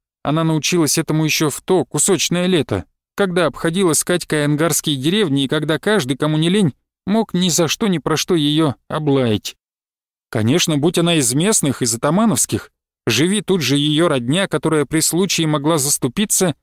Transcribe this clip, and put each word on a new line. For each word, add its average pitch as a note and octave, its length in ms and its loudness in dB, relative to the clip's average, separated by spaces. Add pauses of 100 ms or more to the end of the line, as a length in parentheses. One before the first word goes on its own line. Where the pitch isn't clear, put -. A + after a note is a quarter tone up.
(240)
Она D#3 200 0
научилась D#3+ 540 0
этому D#3 280 0
ещё D3+ 240 0
в - 120 -8
то F3+ 240 0
кусочное F3 600 0
лето, C3 380 0 (300)
когда F3+ 300 0
обходила E3+ 480 0
с - 100 -2
Катькой D#3 420 -2
ангарские D3+ 500 0
деревни C#3 480 0
и C3 40 -2
когда D3+ 320 -2
каждый, D3+ 380 -2
кому D3+ 200 0
не E3 120 0
лень, F#3 240 2 (320)
мог G#3 280 0
ни F#3 160 0
за E3 180 0
что - 200 -2
ни F3+ 100 0
про D#3 200 -2
что - 180 -2
её D3+ 400 2 (120)
облаять. C3+ 680 0 (760)
Конечно, C3 480 0
будь E3 200 0
она E3+ 180 2
из B2+ 180 0
местных, D#3 480 0
из A#2+ 120 0
атамановских, D3 760 0 (340)
живи E3 360 0
тут F#3 200 0
же C3+ 160 0
её D3+ 300 2
родня, D3 400 0
которая D3+ 380 0
при D#3 160 -2
случае E3+ 460 0
могла D3+ 300 0
заступиться, D3 840 -2